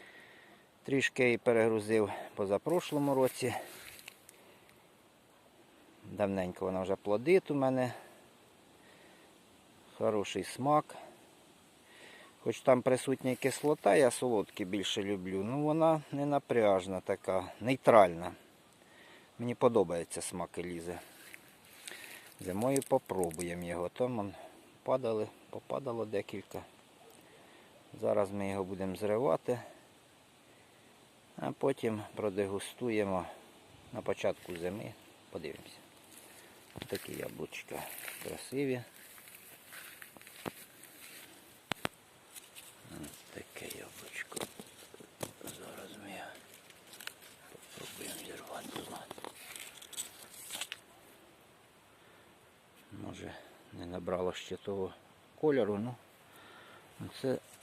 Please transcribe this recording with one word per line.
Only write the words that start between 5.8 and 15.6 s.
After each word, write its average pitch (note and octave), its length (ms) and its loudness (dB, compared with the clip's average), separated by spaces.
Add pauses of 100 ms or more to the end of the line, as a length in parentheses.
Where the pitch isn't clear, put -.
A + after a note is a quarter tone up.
Давненько G2 600 0
вона F#2 180 0
вже F#2 140 0
плодить B2+ 540 4
у D3+ 40 2
мене. C3 400 2 (2000)
Хороший G#2 460 0
смак. D3 520 0 (1500)
Хоч A#2 180 -2
там B2 220 6
присутня B2+ 520 2
кислота, D3 640 2
я C3+ 140 8
солодкі A2 540 0
більше G2 380 -2
люблю, F#2+ 420 -2
ну C#3 200 -2